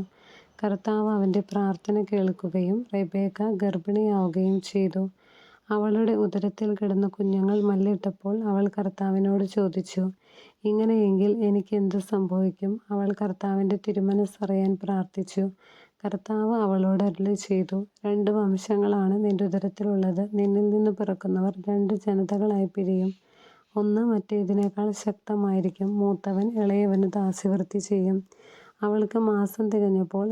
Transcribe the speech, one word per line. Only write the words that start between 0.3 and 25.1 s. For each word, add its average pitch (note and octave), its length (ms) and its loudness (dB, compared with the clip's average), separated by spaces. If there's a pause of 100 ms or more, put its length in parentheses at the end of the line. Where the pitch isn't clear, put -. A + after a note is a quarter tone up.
കർത്താവ് G#3+ 520 -2
അവൻ്റെ G3 300 2
പ്രാർത്ഥന G3 600 -2
കേൾക്കുകയും F#3+ 840 0
റെബേക്ക G3 680 -2
ഗർഭിണിയാവുകയും F#3+ 1080 0
ചെയ്തു. F#3+ 440 -2 (640)
അവളുടെ G#3+ 460 2
ഉദരത്തിൽ G#3 600 0
കിടന്ന G3 340 0
കുഞ്ഞുങ്ങൾ G3 520 0
മല്ലിട്ടപ്പോൾ G3 720 0 (100)
അവൾ G3+ 240 2
കർത്താവിനോട് G3 760 0
ചോദിച്ചു, F#3 580 -2 (640)
"ഇങ്ങനെയെങ്കിൽ G#3 680 4 (120)
എനിക്ക് G3+ 340 0
എന്ത് G3 240 0
സംഭവിക്കും?" F#3+ 720 -2 (160)
അവൾ G3+ 240 -2
കർത്താവിൻ്റെ G3 640 -2
തിരുമനസ്സറിയാൻ G3 1000 0
പ്രാർത്ഥിച്ചു. F#3+ 680 -4 (540)
കർത്താവ് G#3+ 580 -2
അവളോട് F#3+ 480 2
അരുളി G3+ 300 0
ചെയ്തു, F#3+ 420 -2 (240)
"രണ്ട് G#3 300 0
വംശങ്ങളാണ് G3+ 880 0
നിന്റെ G3+ 260 0
ഉദരത്തിലുള്ളത്. F#3+ 800 -2 (100)
നിന്നിൽ G3+ 380 2
നിന്ന് G#3+ 200 2
പിറക്കുന്നവർ F#3+ 640 -2 (120)
രണ്ട് G3+ 280 0
ജനതകളായി G3 760 0
പിരിയും. F#3+ 420 -2 (640)
ഒന്ന് G#3 300 0
മറ്റേതിനേക്കാൾ G3+ 880 0
ശക്തമായിരിക്കും. G3 1040 -2